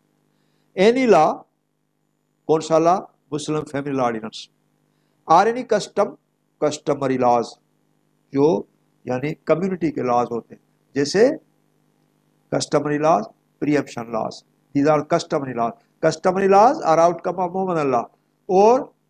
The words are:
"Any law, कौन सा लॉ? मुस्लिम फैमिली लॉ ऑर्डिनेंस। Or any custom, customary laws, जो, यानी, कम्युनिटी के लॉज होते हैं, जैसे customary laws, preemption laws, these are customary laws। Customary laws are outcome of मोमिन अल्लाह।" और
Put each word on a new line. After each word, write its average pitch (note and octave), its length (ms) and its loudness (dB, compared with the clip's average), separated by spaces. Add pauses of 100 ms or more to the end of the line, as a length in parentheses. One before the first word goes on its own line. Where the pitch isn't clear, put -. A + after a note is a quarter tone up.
(760)
"Any A#3+ 300 2
law, D#3+ 240 6 (1160)
कौन D#3 120 2
सा D#3 180 0
लॉ? E3+ 200 2 (340)
मुस्लिम D3+ 300 -6
फैमिली C#3 340 -8
लॉ C3 80 0
ऑर्डिनेंस। A2 440 -6 (800)
Or F3 160 6
any A#3+ 240 -2
custom, G#3 420 -2 (500)
customary C#3 600 -4
laws, A#2+ 260 2 (840)
जो, D3+ 340 0 (400)
यानी, B2+ 260 -6 (140)
कम्युनिटी E3+ 440 -2
के C3 120 -8
लॉज A#2+ 300 0
होते A2+ 220 -10
हैं, - 60 -20 (360)
जैसे F3+ 320 2 (1200)
customary D3 480 -2
laws, F3 240 0 (380)
preemption C3 520 -4
laws, - 280 -8 (320)
these C#3+ 160 2
are D3 180 2
customary C#3+ 480 -4
laws। A#2 160 -2 (300)
Customary F#3 460 0
laws A3 360 4
are D#3+ 160 2
outcome F3 380 0
of F3 140 -4
मोमिन F#3+ 240 -4
अल्लाह।" C3 260 0 (460)
और G#3+ 440 4 (180)